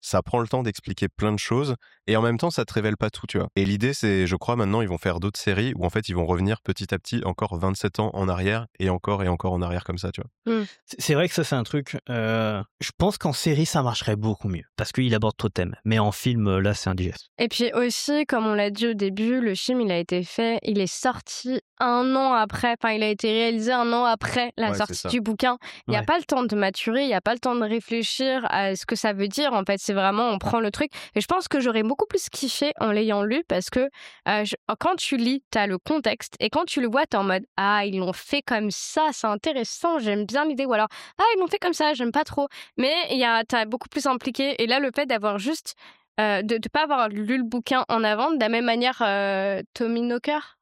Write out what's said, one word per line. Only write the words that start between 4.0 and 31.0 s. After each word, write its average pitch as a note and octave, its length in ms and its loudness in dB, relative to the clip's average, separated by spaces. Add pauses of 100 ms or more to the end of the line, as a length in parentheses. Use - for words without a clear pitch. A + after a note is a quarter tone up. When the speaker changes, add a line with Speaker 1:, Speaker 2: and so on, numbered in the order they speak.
Speaker 1:
je F2+ 80 2
crois, A#2+ 220 0
maintenant, G#2+ 240 2
ils G#2+ 80 -2
vont F2 80 -2
faire E2+ 240 -2
d'autres G2+ 180 -4
séries G#2 380 0
où, F2 80 -2
en F2 40 2
fait, A2 200 -2
ils F#2+ 40 -2
vont F2 120 0
revenir F#2 360 2
petit - 320 -4
à F#2+ 60 -2
petit - 240 -4
encore F#2+ 340 -4
vingt-sept F#2+ 440 -2
ans G#2+ 120 0
en F#2+ 140 -2
arrière, G2 400 0 (120)
et F#2+ 100 2
encore G2 340 0
et F#2 60 2
encore F2+ 240 0
en F2+ 80 0
arrière F2 240 -4
comme F2+ 120 -6
ça, F2+ 140 -6
tu - 80 -10
vois. - 380 -6
Speaker 2:
Mm. G#3 80 -2 (200)
Speaker 3:
C'est, - 160 -18
c'est - 120 2
vrai E3+ 160 2
que - 40 -12
ça, D#3+ 120 0
c'est C#3+ 100 -2
un A#2+ 80 0
truc, - 340 -6 (120)
euh, A2+ 520 0 (200)
je - 160 -8
pense G3 200 2
qu'en E3 140 0
série, D#3 340 2
ça D#3 160 2
marcherait A2+ 360 0
beaucoup G#2+ 320 -2
mieux, F2 160 -4 (100)
parce - 160 -4
qu'il B2 240 2
aborde G#2+ 220 2
trop A2+ 100 -2
de G2 60 -2
thèmes. F2+ 320 -2
Mais A2 140 2
en G#2 120 4
film, A2+ 380 0
euh, F#2+ 100 4
là, G2+ 140 2
c'est - 160 -2
indigeste. F2+ 480 -4
Speaker 2:
Et A#3 100 0
puis A#3 240 0
aussi, C#4 540 0
comme A3+ 200 0
on G#3+ 100 2
l'a G#3 160 2
dit G#3 160 -2
au A#3 60 0
début, G#3 460 0
le A3 160 0
film, B3+ 240 -2
il A3 100 0
a F3 80 0
été F3+ 280 0
fait, A3+ 380 -2
il G3+ 180 0
est F#3 40 2
sorti - 760 -4 (180)
un B3 360 2
an C4 180 2
après, A#3 440 0
enfin, A3+ 160 0
il A3 100 0
a G#3+ 60 2
été G#3+ 220 0
réalisé A3+ 400 0
un A#3+ 220 2
an A#3 100 2
après A#3+ 540 0
la A3 100 0
Speaker 1:
Ouais, G3+ 60 0
c'est G3+ 60 -4
Speaker 2:
sortie G3+ 160 -2
Speaker 1:
ça. - 140 -6
Speaker 2:
du B3 120 0
bouquin. A3+ 360 0 (300)
Il A3+ 60 0
y G#3+ 40 2
a - 20 2
Speaker 3:
Ouais. G#3 60 -4
Speaker 2:
pas D#4+ 120 2
le E4 60 -2
temps B3+ 200 2
de G#3+ 120 0
maturer, G#3 480 0
il C#4 60 0
y A#3+ 40 2
a F#3 80 2
pas A3 120 0
le B3 60 -4
temps B3 160 0
de A#3+ 80 0
réfléchir A#3 840 -2
à G3 260 0
ce - 100 -8
que A#3 100 -2
ça G#3+ 180 0
veut G3 140 0
dire. C#4 260 0
En G3+ 120 2
fait, G3 140 0
c'est - 140 -4
vraiment, G3 360 2
on G3+ 100 0
prend A3+ 220 0
le G#3+ 100 0
truc. D4 200 -2 (220)